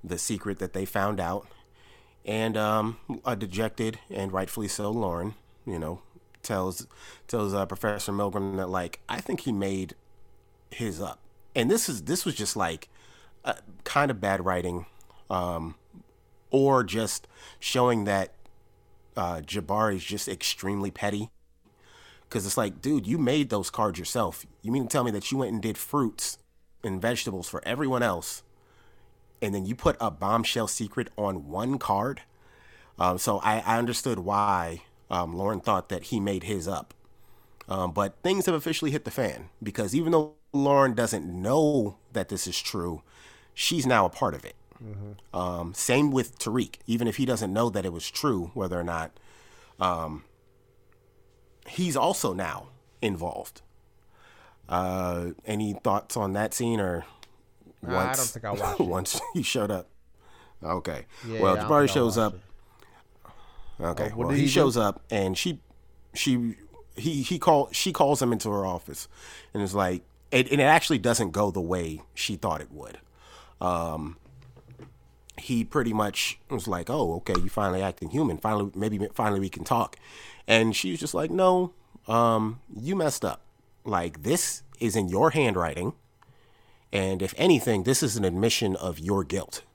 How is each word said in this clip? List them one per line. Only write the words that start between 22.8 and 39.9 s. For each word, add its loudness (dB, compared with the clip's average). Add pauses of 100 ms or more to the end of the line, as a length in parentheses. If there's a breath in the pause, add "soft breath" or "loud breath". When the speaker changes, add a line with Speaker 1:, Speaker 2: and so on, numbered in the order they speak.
Speaker 1:
dude, 0
you 0
made 2
those -2
cards 0
yourself. -4 (160)
You -2
mean 0
to -8
tell 2
me 0
that -4
you 0
went 0
and -2
did -2
fruits -2 (440)
and -4
vegetables -4
for -8
everyone 0
else, -2 (1000 soft breath)
and -2
then -4
you -4
put 2
a 0
bombshell 0
secret -4
on -2
one -2
card? 0 (760 soft breath)
Um, 2
so 0
I, 2
I 2
understood -2
why, 0 (280)
um, -2
Lauren -2
thought 0
that -6
he -2
made 0
his -4
up. -8 (760 soft breath)
Um, 0
but -2
things 2
have 4
officially -2
hit -4
the -6
fan, -4 (120)
because -4